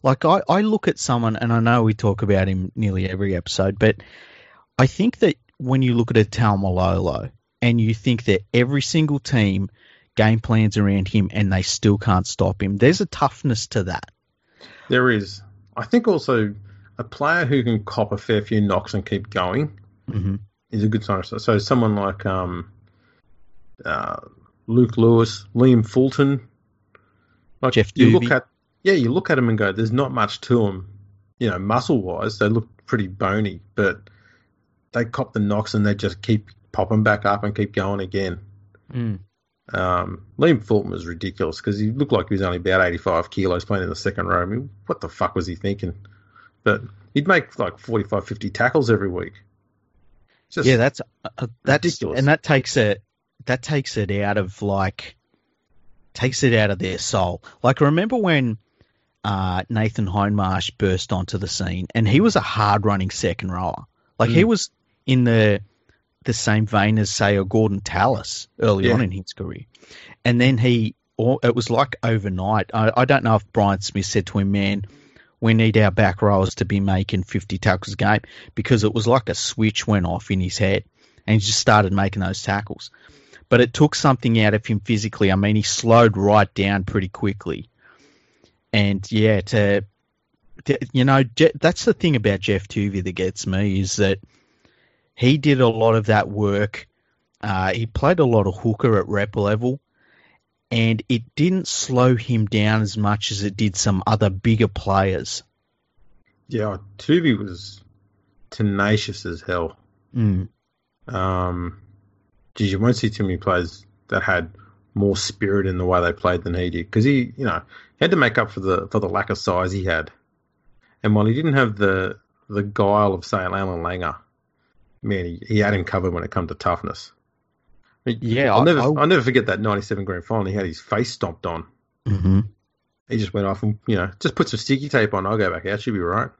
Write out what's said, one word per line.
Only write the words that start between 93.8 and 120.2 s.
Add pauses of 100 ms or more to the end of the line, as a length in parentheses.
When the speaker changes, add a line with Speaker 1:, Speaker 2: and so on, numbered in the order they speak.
Speaker 1:
that (1000)
he
did
a
lot
of
that
work. (540)
Uh,
he
played
a
lot
of
hooker
at
rep
level, (920)
and
it (120)
didn't
slow
him
down
as
much
as
it
did
some
other
bigger
players. (1040)
Speaker 2:
Yeah, (200)
Tubi
was (720)
tenacious
as
hell. (400)
Speaker 1:
Mm. (600)
Speaker 2:
Um, (720)
geez,
you
won't
see
too
many
players (240)
that
had (420)
more
spirit
in
the
way
they
played
than
he
did,
'cause
he,
you
know, (380)
he
had
to
make
up
for
the,
for
the
lack
of
size
he
had. (920)